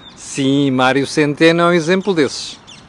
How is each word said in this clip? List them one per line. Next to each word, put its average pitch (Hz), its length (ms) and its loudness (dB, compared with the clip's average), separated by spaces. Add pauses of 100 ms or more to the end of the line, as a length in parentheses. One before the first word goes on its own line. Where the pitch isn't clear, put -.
(160)
Sim, 139 560 -2
Mário 131 360 0
Centeno 165 560 2
é - 20 4
um 175 80 2
exemplo 180 400 0
desses. - 460 -4 (300)